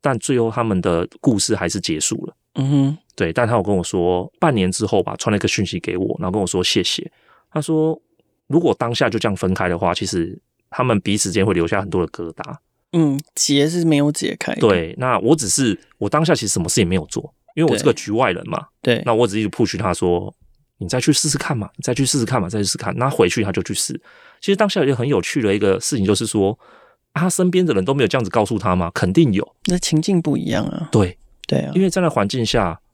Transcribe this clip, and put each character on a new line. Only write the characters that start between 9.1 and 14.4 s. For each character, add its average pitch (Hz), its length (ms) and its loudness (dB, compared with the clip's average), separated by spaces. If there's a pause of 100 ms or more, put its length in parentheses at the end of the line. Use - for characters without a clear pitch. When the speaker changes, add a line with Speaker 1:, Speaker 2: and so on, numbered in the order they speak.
Speaker 1:
这 110 100 0
样 98 80 0
分 92 180 0
开 92 140 0
的 87 100 0
话， 90 160 0
其 101 100 -4
实 90 360 -4 (300)
他 - 120 -4
们 120 180 2
彼 101 160 0
此 101 140 -2
间 95 160 2
会 101 80 2
留 85 120 2
下 98 140 0
很 98 80 -6
多 87 160 0
的 78 60 -6
疙 85 220 -10
瘩。 - 240 -14 (360)
Speaker 2:
嗯， 147 280 2 (160)
结 143 320 2
是 170 160 -2
没 156 140 4
有 143 120 2
解 - 260 -4
开 - 180 -6